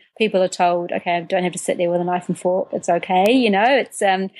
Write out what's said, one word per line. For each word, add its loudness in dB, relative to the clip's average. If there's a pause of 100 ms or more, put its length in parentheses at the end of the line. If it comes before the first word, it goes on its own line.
(180)
people 2
are 2
told, 0
"Okay, -2
I -2
don't -2
have -2
to -10
sit -4
there 0
with 0
a -2
knife -4
and -4
fork. -2
It's -6
okay." 2
You 2
know, 2
it's, 0
um, 0